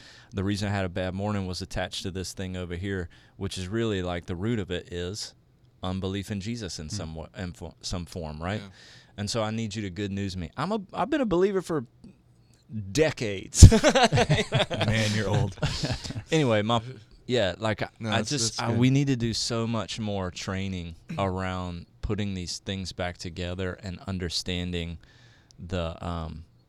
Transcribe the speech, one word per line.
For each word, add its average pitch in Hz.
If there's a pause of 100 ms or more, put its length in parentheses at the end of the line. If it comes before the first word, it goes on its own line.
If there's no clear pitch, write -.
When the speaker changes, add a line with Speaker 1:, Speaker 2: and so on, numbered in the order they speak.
(320)
Speaker 1:
the 98
reason 101
I -
had 98
a 90
bad 92
morning 101
was 90
attached 92
to 98
this 90
thing 92
over 87
here, 92 (260)
which 95
is 92
really, 107
like, 87
the 92
root 110
of 92
it 87
is 87 (480)
unbelief 95
in 101
Jesus 107
in 78
Speaker 2:
Mm. 76
Speaker 1:
some 80
wa-, 80 (100)
in 90
fo-, 80
some 87
form, 78
right? 101
Speaker 3:
Yeah. 98 (480)
Speaker 1:
And 101
so 113
I 107
need 110
you 113
to 98
good 98
news 98
me. 87
I'm 170
a, 220 (140)
I've -
been 302
a 254
believer 190
for 156 (1040)
decades. 104 (140)
<laughs> 220
Speaker 3:
Man, 107
you're 107
old. 101 (760)
Speaker 1:
Anyway, 123
my, 113 (460)
yeah, 110
like, 107
I, - (100)
Speaker 3:
No, 113
Speaker 1:
I 110
Speaker 3:
that's, 110
Speaker 1:
just, 113
Speaker 3:
that's 120
Speaker 1:
I, -
Speaker 3:
good. 117
Speaker 1:
we 127
need 139
to 135
do 117
so 113
much 113
more 98
training 92 (120)
<clears throat> 165
around 92 (160)
putting 101
these 90
things 95
back 87
together 90
and 90
understanding 87 (640)
the, 85
um, 82 (240)